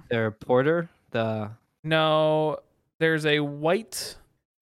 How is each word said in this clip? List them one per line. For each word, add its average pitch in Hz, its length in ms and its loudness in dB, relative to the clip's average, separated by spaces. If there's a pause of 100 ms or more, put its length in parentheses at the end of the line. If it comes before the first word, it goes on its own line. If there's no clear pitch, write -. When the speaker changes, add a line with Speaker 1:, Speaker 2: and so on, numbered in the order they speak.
Speaker 1:
their 113 220 0
porter? 147 580 0 (220)
The 110 400 -4 (320)
Speaker 2:
No, 156 760 2 (420)
there's 160 260 2
a 151 140 2
white 151 760 -2 (480)